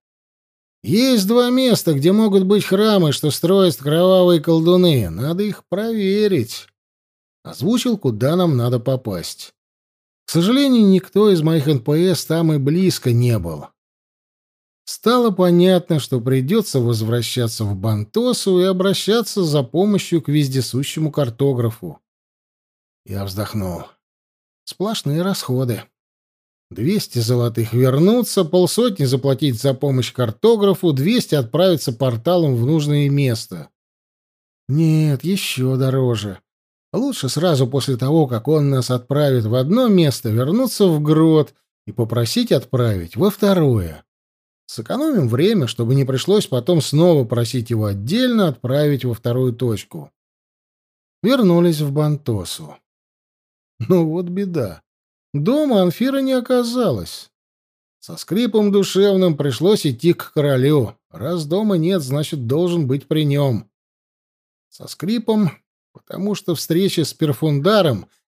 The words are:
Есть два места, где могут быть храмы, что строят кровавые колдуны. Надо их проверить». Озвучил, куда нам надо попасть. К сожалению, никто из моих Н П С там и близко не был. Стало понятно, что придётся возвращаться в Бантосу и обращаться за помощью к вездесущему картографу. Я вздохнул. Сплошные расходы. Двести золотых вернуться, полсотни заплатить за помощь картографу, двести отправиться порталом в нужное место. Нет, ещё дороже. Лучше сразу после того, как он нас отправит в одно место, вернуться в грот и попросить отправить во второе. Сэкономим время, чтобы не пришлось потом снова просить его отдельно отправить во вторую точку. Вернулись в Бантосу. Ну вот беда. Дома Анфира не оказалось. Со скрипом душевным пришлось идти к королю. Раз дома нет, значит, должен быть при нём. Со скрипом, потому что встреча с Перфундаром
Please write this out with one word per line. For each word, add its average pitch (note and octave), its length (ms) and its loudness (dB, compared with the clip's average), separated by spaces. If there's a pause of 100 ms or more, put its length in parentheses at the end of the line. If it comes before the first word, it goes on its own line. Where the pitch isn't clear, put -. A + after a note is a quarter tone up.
(840)
Есть A3+ 420 2
два A#3+ 240 2
места, B3 440 2
где C#3+ 180 2
могут G3+ 320 4
быть G3 220 2
храмы, G3 480 2
что D3+ 180 -2
строят F#3 460 2
кровавые F3 640 4
колдуны. E3 680 4
Надо D3 340 -4
их G#3 260 -6
проверить». G3+ 1000 -2 (760)
Озвучил, A3+ 540 -2
куда C3 380 -2
нам F3 220 2
надо A#2+ 240 0
попасть. A2+ 720 -8 (760)
К - 20 -10
сожалению, A#3 540 4
никто G3 420 2
из F3+ 120 4
моих D#3 260 0
Н C#3+ 140 2
П D#3+ 340 0
С - 100 -6
там D#3+ 280 0
и D3+ 40 0
близко D3+ 540 0
не A#2 260 2
был. E2 300 -10 (1160)
Стало A#3+ 460 0
понятно, F3+ 680 2
что B2+ 220 -4
придётся C3+ 580 -2
возвращаться A#2 840 -2
в G2+ 100 -4
Бантосу F3+ 840 -2
и - 20 4
обращаться F#3+ 800 0
за D3 180 0
помощью E3+ 600 0
к - 80 -8
вездесущему C#3+ 840 -2
картографу. A#2+ 880 -2 (1080)
Я G2 200 -8
вздохнул. F#2+ 580 -6 (800)
Сплошные F3 580 -4
расходы. C3 600 -2 (840)
Двести D3+ 500 -4
золотых A#2 540 -2
вернуться, E3 720 2
полсотни F3+ 580 0
заплатить C3+ 580 0
за C#3 120 0
помощь B2+ 400 -2
картографу, F#3 800 2
двести D#3+ 420 0
отправиться D3 560 0
порталом C3+ 640 0
в A#2 100 0
нужное D3 440 0
место. A#2+ 580 -4 (1000)
Нет, D#3 560 0
ещё C3+ 500 -2
дороже. B2+ 640 -2 (540)
Лучше A#3 360 -4
сразу D3 380 0
после C3 280 -2
того, C#3+ 320 0
как A2+ 200 -6
он D3 220 2
нас C3 220 0
отправит C3 540 0
в G#2+ 100 0
одно F3+ 320 2
место, E3 420 2
вернуться F3+ 580 0
в D#3 140 2
грот D#3 520 2 (340)
и G#2+ 40 -12
попросить A#2 600 -2
отправить A#2 640 -2
во F#3 140 2
второе. C3+ 760 0 (600)
Сэкономим G#3+ 640 -2
время, D3+ 380 0
чтобы A#2+ 280 -2
не C#3 80 2
пришлось C3+ 440 0
потом C#3+ 340 0
снова D3+ 420 4
просить A#2 460 -4
его G#2+ 160 -2
отдельно F#3 640 0
отправить C#3+ 580 -2
во A#2+ 80 -2
вторую B2 400 -2
точку. A#2 580 -6 (1120)
Вернулись F3 560 4
в D3 120 -2
Бантосу. C3+ 840 -4 (1040)
Ну E3 280 2
вот E3+ 200 -4
беда. E3+ 540 -6 (520)
Дома A3+ 480 0
Анфира A#3 360 0
не C4 160 -2
оказалось. A#3+ 1000 -2 (680)
Со E3 180 -18
скрипом G#3 540 0
душевным F#3+ 680 2
пришлось D3 480 0
идти D#3 280 0
к - 200 -16
королю. C#3 640 0 (140)
Раз D#3+ 360 -6
дома F#3+ 320 0
нет, E3+ 240 0
значит, C#3 460 -4
должен E3 400 0
быть C#3 200 -4
при D#3 160 0
нём. C#3 460 0 (1000)
Со - 180 -20
скрипом, G#3+ 640 -2 (420)
потому G3 420 -8
что E3+ 200 -6
встреча E3+ 500 -2
с - 80 -8
Перфундаром D3+ 920 0 (200)